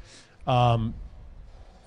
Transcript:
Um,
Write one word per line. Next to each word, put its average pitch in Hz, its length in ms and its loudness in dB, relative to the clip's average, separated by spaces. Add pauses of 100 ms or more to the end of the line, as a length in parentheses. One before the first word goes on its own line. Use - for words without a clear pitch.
(460)
Um, 120 480 4 (920)